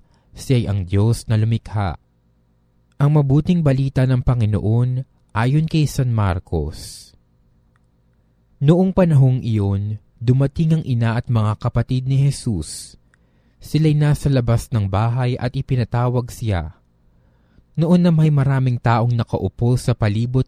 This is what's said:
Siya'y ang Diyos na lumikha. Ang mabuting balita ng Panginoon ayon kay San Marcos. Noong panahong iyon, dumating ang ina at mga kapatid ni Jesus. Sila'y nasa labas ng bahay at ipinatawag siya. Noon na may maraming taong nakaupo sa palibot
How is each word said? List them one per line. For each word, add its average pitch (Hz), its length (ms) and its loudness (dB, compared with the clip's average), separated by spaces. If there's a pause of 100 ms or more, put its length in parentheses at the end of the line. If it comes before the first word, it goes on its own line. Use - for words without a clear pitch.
(340)
Siya'y 123 320 -2
ang 101 180 -2
Diyos 101 460 0
na 110 80 0
lumikha. 107 580 -2 (1000)
Ang 143 160 2
mabuting 151 480 2
balita 135 420 0
ng 127 220 0
Panginoon 117 640 0 (480)
ayon 143 320 0
kay 156 160 2
San 127 240 -2
Marcos. 90 960 -4 (1500)
Noong 175 320 4
panahong 135 480 4
iyon, 104 640 -2 (160)
dumating 139 560 0
ang 160 80 -2
ina 117 320 -2
at 123 160 -4
mga 107 320 0
kapatid 127 480 -2
ni 135 80 2
Jesus. 127 800 -4 (640)
Sila'y 151 320 0
nasa 147 320 0
labas 123 480 0
ng 101 160 0
bahay 117 480 -2
at 127 160 -6
ipinatawag 123 800 -2
siya. 90 400 -4 (1040)
Noon 175 240 4
na 175 80 4
may 156 240 4
maraming 131 480 0
taong 120 320 2
nakaupo 120 640 -2
sa 120 160 -2
palibot 117 540 -2